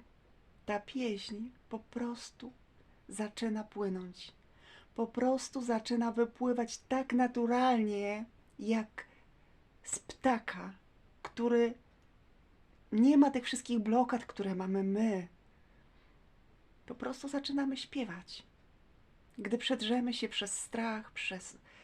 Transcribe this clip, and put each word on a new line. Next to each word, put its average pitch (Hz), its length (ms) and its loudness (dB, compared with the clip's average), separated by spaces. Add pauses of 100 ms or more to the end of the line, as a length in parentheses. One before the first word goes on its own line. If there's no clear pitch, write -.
(680)
ta 208 140 0
pieśń 220 680 -6 (200)
po 220 100 -8
prostu 240 720 -8 (560)
zaczyna 214 560 -4
płynąć. 185 680 -6 (600)
Po 226 120 -2
prostu 254 560 -2
zaczyna 233 500 0
wypływać 233 640 0
tak 262 340 -2
naturalnie, 233 1120 2 (340)
jak 220 460 -2 (800)
z - 160 -8
ptaka, 196 760 -2 (500)
który 233 520 2 (1160)
nie 254 240 8
ma 277 140 10
tych 254 140 -2
wszystkich 240 340 -2
blokad, 233 460 2
które 196 300 -4
mamy 190 280 0
my. 196 460 0 (1600)
Po - 80 -10
prostu 262 340 -6
zaczynamy 277 480 -2
śpiewać. 196 680 -8 (960)
Gdy 214 200 0
przedrzemy 240 560 0
się 220 140 -2
przez - 320 -4
strach, 226 520 -6
przez - 460 -8 (260)